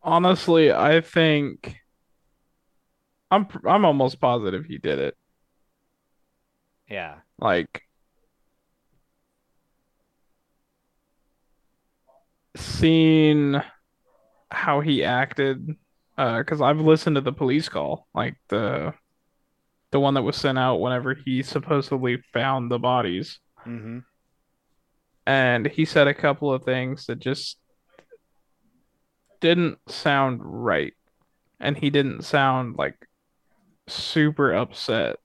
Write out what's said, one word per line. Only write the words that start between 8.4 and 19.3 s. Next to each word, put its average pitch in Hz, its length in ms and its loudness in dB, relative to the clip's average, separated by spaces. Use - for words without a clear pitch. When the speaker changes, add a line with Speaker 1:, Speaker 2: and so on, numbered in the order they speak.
Speaker 1:
seeing 156 1040 4
how 147 300 -2
he 147 220 0
acted, 135 760 -4
uh, 120 280 -2
'cause 151 160 -4
I've 147 180 2
listened 156 380 4
to 139 40 0
the 135 120 -4
police 147 360 -2
call, 76 460 -6
like, - 220 -4
the, 107 460 -4